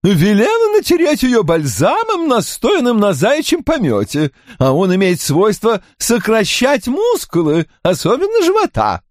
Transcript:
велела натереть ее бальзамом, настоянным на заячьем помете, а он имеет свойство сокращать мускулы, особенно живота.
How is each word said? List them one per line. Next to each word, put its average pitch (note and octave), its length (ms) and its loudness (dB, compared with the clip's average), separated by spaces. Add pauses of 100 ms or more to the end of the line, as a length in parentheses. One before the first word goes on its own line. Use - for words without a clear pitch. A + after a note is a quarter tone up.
(140)
велела A#3 600 2
натереть E4 500 2
ее B3 200 2
бальзамом, F3 840 0
настоянным A#3+ 720 0
на G3+ 140 2
заячьем C4+ 500 -2
помете, D3 680 -2 (260)
а C3 140 2
он F3+ 240 0
имеет F#3 260 0
свойство G3+ 600 0 (160)
сокращать A3+ 920 0
мускулы, G3+ 800 -2 (160)
особенно D#4 600 0
живота. D#4+ 680 0